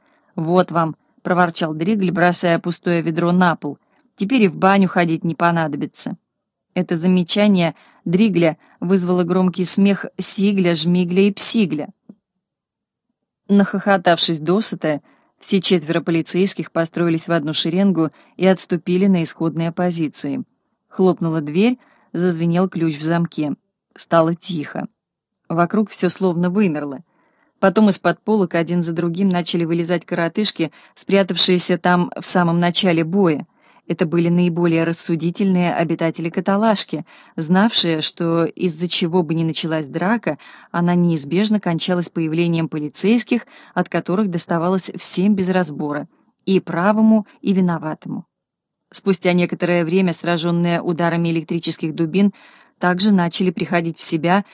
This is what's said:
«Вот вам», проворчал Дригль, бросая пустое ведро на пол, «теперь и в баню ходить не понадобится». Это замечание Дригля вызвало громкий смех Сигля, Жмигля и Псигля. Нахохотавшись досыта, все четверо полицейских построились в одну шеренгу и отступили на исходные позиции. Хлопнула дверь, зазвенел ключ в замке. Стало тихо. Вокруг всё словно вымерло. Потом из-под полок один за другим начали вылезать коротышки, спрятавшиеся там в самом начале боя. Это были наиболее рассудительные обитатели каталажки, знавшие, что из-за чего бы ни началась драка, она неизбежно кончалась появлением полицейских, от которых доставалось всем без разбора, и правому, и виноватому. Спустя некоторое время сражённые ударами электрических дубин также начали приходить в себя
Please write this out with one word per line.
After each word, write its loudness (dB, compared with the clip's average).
«Вот 0
вам», -2
проворчал -2
Дригль, 0
бросая 2
пустое -2
ведро 0
на 4
пол, -10
«теперь 2
и 6
в -2
баню 4
ходить 0
не -2
понадобится». -2
Это -2
замечание 2
Дригля 2
вызвало 2
громкий 0
смех 2
Сигля, 0
Жмигля 2
и 4
Псигля. -2
Нахохотавшись 2
досыта, -2
все -2
четверо 0
полицейских -2
построились -2
в 0
одну -2
шеренгу 0
и 2
отступили 0
на 2
исходные -4
позиции. -4
Хлопнула 0
дверь, 0
зазвенел 0
ключ -2
в -12
замке. -2
Стало 2
тихо. -8
Вокруг 0
всё -4
словно 0
вымерло. -2
Потом 4
из-под -2
полок 0
один 0
за -4
другим 0
начали -2
вылезать -2
коротышки, -2
спрятавшиеся 2
там 2
в -12
самом 2
начале 2
боя. 0
Это -2
были 0
наиболее 2
рассудительные 0
обитатели -2
каталажки, 0
знавшие, 2
что -2
из-за -4
чего 0
бы -2
ни 0
началась -2
драка, -2
она 2
неизбежно 0
кончалась -2
появлением -2
полицейских, -2
от -2
которых -2
доставалось -2
всем 0
без -2
разбора, -4
и 2
правому, 2
и 0
виноватому. -2
Спустя 0
некоторое 0
время 2
сражённые -2
ударами 0
электрических -4
дубин 2
также 2
начали 2
приходить -4
в -6
себя 0